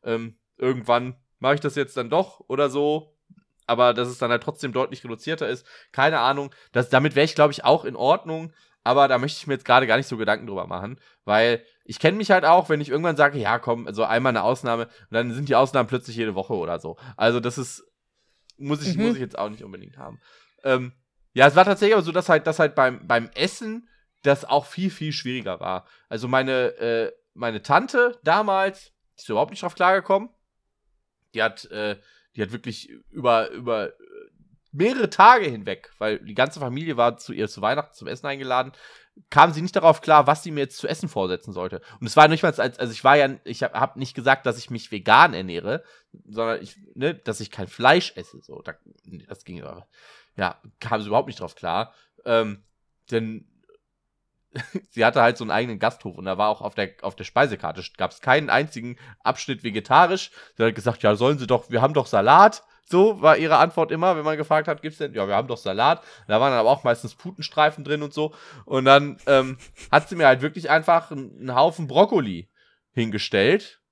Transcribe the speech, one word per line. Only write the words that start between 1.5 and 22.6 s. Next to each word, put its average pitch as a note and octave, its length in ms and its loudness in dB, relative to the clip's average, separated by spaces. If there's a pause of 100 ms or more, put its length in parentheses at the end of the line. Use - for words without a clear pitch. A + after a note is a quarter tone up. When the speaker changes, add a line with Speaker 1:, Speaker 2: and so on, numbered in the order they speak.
Speaker 1:
ich D3 60 -4
das D3+ 140 -6
jetzt C#3+ 220 -6
dann A#2 140 -6
doch F#3 380 -2
oder C3+ 220 0
so." D3 460 -4 (500)
Aber A#2+ 280 2
dass B2 140 -4
es B2 100 -14
dann A#2+ 120 -4
halt A#2+ 120 0
trotzdem D3 300 -10
deutlich B2+ 320 -6
reduzierter C#3 440 -8
ist, B2 180 -8 (260)
keine D3 280 2
Ahnung. C#3 340 -2 (180)
Das, A#2+ 180 -2
damit C#3+ 260 2
wär C#3 80 4
ich, D#3 100 -2
glaub D3 160 4
ich, - 140 -12
auch C#3+ 200 2
in - 120 -8
Ordnung. D#3+ 560 -2 (340)
Aber C3+ 220 4
da C3 100 2
möchte C#3+ 200 -6
ich - 80 -16
mir C#3+ 80 -4
jetzt B2+ 100 -10
gerade B2+ 220 2
gar A2+ 100 2
nicht C#3 120 -4
so A#2+ 100 -10
Gedanken G#2+ 280 -4
drüber F#2+ 200 -10
machen. F#2 340 -12 (240)
Weil A2+ 400 2 (220)
ich G#2+ 120 -16
kenn F3 200 0
mich G#3+ 120 -6
halt F#3 140 4
auch, E3+ 240 4
wenn D3+ 140 0
ich C#3+ 80 -8
irgendwann D#3 260 -2
sage, C#3+ 220 4
"Ja, A2+ 200 -2
komm, A#2 340 -4
so G#2+ 120 -2
einmal B2 260 0
eine A2+ 120 -2
Ausnahme." A#2 440 -2
Und - 260 -20
dann A#2 200 -2
sind C3+ 160 -8
die C3 80 2
Ausnahmen B2+ 320 2
plötzlich B2 280 -8
jede A2 180 -4
Woche F#2+ 200 -6
oder E2+ 240 -6
so. E2 180 -12 (200)
Also A#2 240 0
das A#2+ 180 -6
ist, - 260 -14 (720)
muss C#3+ 240 -6
ich, F3 140 -4
Speaker 2:
Mhm. G#3 80 -2
Speaker 1:
muss A#3 100 0
ich C3+ 60 -8
jetzt - 180 -10
auch G#2+ 100 -6
nicht G#2 160 -16
unbedingt F#2+ 340 -20
haben. A#2 220 -20 (420)
Ähm, B2+ 300 0 (420)
ja, B2+ 140 8
es C#3+ 80 4
war F3+ 80 8
tatsächlich G3+ 300 4
aber G3 100 2
so, E3 80 -6
dass F3+ 160 -2
halt, D#3 180 2
dass D#3+ 120 -2
halt D3+ 160 0